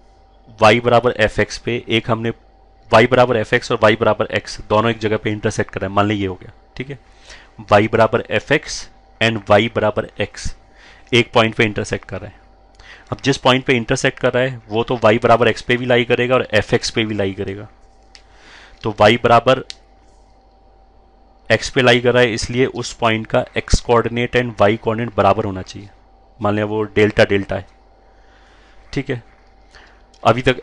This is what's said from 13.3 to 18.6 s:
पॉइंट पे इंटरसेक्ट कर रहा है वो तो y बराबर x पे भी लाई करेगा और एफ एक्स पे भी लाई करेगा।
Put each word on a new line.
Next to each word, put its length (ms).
पॉइंट 280
पे 80
इंटरसेक्ट 460
कर 140
रहा 100
है 240
वो 160
तो 140
y 260
बराबर 300
x 80
पे 160
भी 80
लाई 200
करेगा 300
और 180
एफ 200
एक्स 160
पे 160
भी 100
लाई 180
करेगा। 340